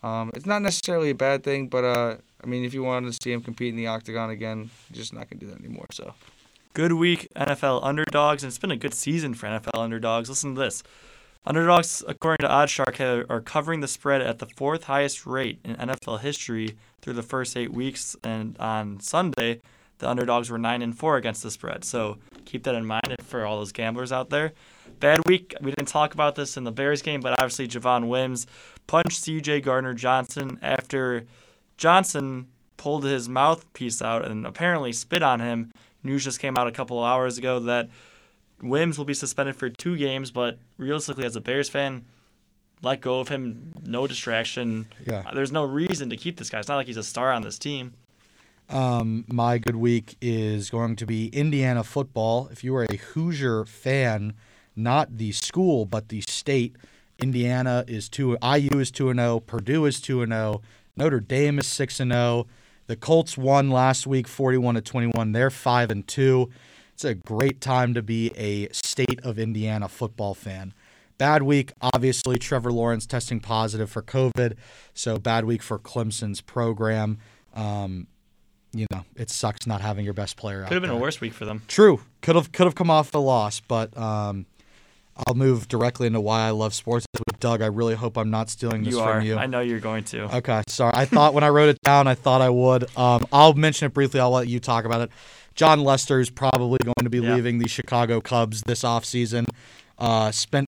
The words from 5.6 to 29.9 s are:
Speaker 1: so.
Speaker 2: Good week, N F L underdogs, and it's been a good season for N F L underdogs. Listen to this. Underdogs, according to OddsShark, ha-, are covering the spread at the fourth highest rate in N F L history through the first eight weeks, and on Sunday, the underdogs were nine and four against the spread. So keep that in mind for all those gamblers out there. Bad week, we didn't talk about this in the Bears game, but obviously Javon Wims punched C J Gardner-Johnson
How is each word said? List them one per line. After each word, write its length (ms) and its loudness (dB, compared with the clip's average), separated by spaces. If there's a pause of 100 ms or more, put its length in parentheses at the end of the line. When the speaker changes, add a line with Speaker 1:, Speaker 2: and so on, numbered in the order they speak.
Speaker 1:
so. 240 -16 (600)
Speaker 2:
Good 180 0
week, 420 2
N 140 -4
F 160 -4
L 180 2
underdogs, 600 0
and 60 -8
it's 80 -14
been 120 -4
a 60 -4
good 180 -8
season 400 -4
for 120 -12
N 80 -6
F 200 -8
L 60 -4
underdogs. 480 -4
Listen 260 -6
to 60 -6
this. 240 -4 (640)
Underdogs, 600 2
according 400 -2
to 60 2
OddsShark, 460 2
ha-, 340 0
are 80 -2
covering 400 -4
the 80 -6
spread 320 0
at 200 -4
the 60 -10 (100)
fourth 280 -4
highest 400 -2
rate 400 -6
in 120 -8
N 120 -8
F 80 -4 (100)
L 120 -6
history 580 -6 (240)
through 140 -10
the 80 -6
first 340 -6
eight 160 -6
weeks, 500 -6
and 360 -8
on 420 -6
Sunday, 600 -2 (380)
the 80 -4
underdogs 420 0
were 80 -6
nine 240 -2
and 140 -6
four 200 2
against 260 -4
the 80 -10
spread. 320 -10
So 360 -4 (260)
keep 200 -12
that 100 0
in 100 -4
mind 400 -4
for 220 -6
all 100 -2
those 160 -8
gamblers 400 -6
out 160 -4
there. 240 -2 (480)
Bad 260 6
week, 360 2
we 80 -4
didn't 180 -6
talk 240 0
about 220 0
this 240 -8
in 60 -8
the 60 -6
Bears 300 -2
game, 220 -6
but 180 -2
obviously 260 -2
Javon 420 0
Wims 380 -4 (400)
punched 320 0
C 220 -6
J 220 -2
Gardner-Johnson 1000 -2